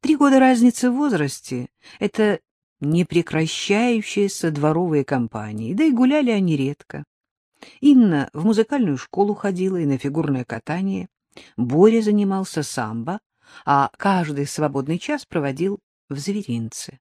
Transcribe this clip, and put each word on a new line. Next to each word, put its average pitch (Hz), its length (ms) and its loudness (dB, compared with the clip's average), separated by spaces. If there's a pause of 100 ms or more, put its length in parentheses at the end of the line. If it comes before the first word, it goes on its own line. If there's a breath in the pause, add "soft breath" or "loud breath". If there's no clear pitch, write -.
Три 302 160 0
года 277 220 4
разницы 247 520 4
в 240 40 -2
возрасте — 151 720 -4 (300 loud breath)
это 208 420 0 (400)
непрекращающиеся 180 1700 0
дворовые 156 540 0
компании, 110 720 -6
да 277 100 0
и 320 60 4
гуляли 254 400 2
они 190 260 0
редко. 143 480 -6 (760 loud breath)
Инна 226 520 6
в 151 120 -6
музыкальную 220 520 2
школу 202 380 -2
ходила 190 420 -4
и 170 100 -2
на 135 120 0
фигурное 143 460 -2
катание. 185 640 -6 (480 loud breath)
Боря 175 440 4
занимался 196 600 -2
самбо, 117 580 -6 (440 loud breath)
а 139 320 2
каждый 151 500 -2
свободный 143 520 -4
час 294 260 -6
проводил 160 540 -4 (300)
в 135 100 -8
зверинце. 135 840 -8